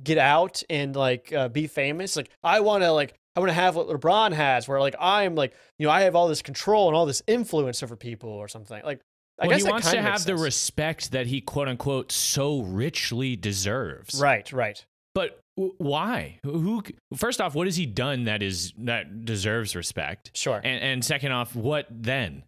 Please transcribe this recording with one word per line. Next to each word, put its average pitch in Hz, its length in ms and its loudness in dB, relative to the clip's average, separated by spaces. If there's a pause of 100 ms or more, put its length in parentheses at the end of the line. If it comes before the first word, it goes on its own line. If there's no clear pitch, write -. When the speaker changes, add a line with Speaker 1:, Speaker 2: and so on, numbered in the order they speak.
Speaker 1:
get 151 160 0
out 156 520 4
and, 143 260 -2
like, 127 380 0
uh, 135 160 0
be 147 180 -2
famous? 156 480 -2
Like, 139 140 -4 (140)
"I 175 180 4
wanna, 202 320 4
like, 147 220 0 (200)
I 170 40 0
wanna 185 140 4
have 175 220 4
what 165 120 0
LeBron 180 460 4
has, 135 340 2
where, 139 120 0
like, 139 200 2
I'm, 190 360 2
like, 139 180 0 (260)
you 151 80 0
know, 151 40 6
I 175 100 6
have 185 140 6
all 175 120 6
this 156 140 -2
control 202 460 2
and 156 80 4
all 170 100 4
this 135 220 -2
influence 165 560 0
over 117 120 -10
people," 117 340 -12
or 104 180 -10
something. 107 360 -14
Like, 143 180 -8 (380)
I 175 80 0
Speaker 2:
Well, - 40 4
Speaker 1:
guess 202 100 4
Speaker 2:
he - 40 2
Speaker 1:
that 190 60 2
Speaker 2:
wants 214 160 0
to 170 80 4
Speaker 1:
kinda 220 80 0
Speaker 2:
have 208 160 0
Speaker 1:
makes 185 60 -4
Speaker 2:
the 190 80 0
Speaker 1:
sense. 165 80 0
Speaker 2:
respect 151 720 -2
that 131 160 -2
he, 131 140 -2
quote 143 260 -4
unquote, 131 440 -4
so 143 500 0
richly 120 760 -2
deserves. 101 840 -4
Speaker 1:
Right, 131 320 4
right. 110 320 -2 (300)
Speaker 2:
But 180 240 -2 (180)
w-, 190 220 -2
why? 156 640 -2
Who, 143 160 -4
who 202 280 0
c-, - 80 -14 (200)
first 233 260 -2
off, 175 140 -2
what 170 120 2
has 190 80 0
he 175 120 0
done 123 380 -2
that 107 180 0
is, 90 340 -4
that 113 480 -4
deserves 107 500 -2
respect? 85 600 -8
Speaker 1:
Sure. 120 280 -2
Speaker 2:
And, 127 200 -2
and 127 220 -2
second 139 260 -2
off, 123 240 -4
what 143 340 -2
then? 113 580 -4